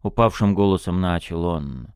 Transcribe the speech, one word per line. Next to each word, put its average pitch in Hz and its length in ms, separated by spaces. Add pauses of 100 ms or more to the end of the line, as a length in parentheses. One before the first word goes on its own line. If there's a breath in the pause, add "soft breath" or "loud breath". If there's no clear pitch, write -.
упавшим 107 500
голосом 95 480
начал 85 440
он 69 500